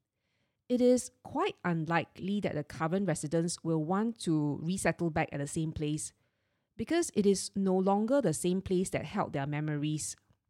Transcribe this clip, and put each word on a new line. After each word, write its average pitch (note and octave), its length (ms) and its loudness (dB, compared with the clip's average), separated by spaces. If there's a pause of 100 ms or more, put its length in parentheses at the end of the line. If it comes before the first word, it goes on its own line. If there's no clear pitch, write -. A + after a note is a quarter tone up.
(680)
it B3 120 2
is B3 300 6 (120)
quite F4+ 420 -4
unlikely E3+ 760 -2
that F3+ 140 -2
the D3 100 -4
current F#3 420 -2
residents E3 560 -2
will D#3+ 220 0
want G#3 360 -2
to D3 420 0
resettle E3+ 480 0
back D#3 220 -2
at C#3+ 80 -6
the C#3+ 60 -4
same D#3+ 260 -4
place D3+ 400 -4 (640)
because D#4+ 380 0
it G3+ 120 4
is G3 300 2
no F#3+ 200 2
longer G3+ 440 2
the E3 140 2
same F3+ 260 0
place F#3 300 0
that - 140 -4
held F#3 280 -4
their C#3+ 140 -4
memories. D3+ 720 -4 (340)